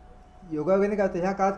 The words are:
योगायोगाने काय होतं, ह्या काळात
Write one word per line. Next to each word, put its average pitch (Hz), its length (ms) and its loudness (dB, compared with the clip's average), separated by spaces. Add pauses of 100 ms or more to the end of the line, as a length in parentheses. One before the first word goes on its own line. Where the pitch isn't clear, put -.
(520)
योगायोगाने 190 440 2
काय 196 120 2
होतं, 190 120 -6
ह्या 190 120 0
काळात 190 260 0